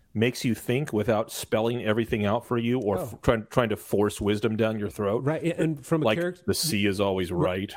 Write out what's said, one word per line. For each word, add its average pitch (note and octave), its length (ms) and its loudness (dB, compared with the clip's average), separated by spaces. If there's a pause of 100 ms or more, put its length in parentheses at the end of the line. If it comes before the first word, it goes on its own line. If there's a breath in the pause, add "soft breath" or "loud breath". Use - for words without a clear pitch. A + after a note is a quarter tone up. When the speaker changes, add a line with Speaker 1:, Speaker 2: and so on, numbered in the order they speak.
(140)
Speaker 1:
makes A#2 300 2
you A#2 120 2
think C3+ 360 -2
without G#2+ 400 0
spelling A#2 520 -2
everything G#2+ 420 0
out A2 200 0
for B2 120 -2
you A#2+ 220 0
or G2+ 180 0
Speaker 2:
Oh. F2+ 60 -4
Speaker 1:
f-, - 180 -12
trying, A2+ 280 2
trying A#2+ 200 2
to G#2 80 -2
force G#2 420 0
wisdom G#2+ 380 0
down A2 220 0
your G2+ 100 -4
throat. G#2 340 -2
Speaker 2:
Right, D#3 200 -2
a-, E3+ 180 -2
and D#3 240 -2
from D#3+ 160 0
a C#3+ 40 2
Speaker 1:
Like, A2 140 4
Speaker 2:
character F3+ 260 -6
Speaker 1:
"The G2 80 2
sea G2+ 320 0
is G2+ 140 2
always F#2+ 320 0
Speaker 2:
Ri-, F2 140 -2
Speaker 1:
right," F#2+ 320 -2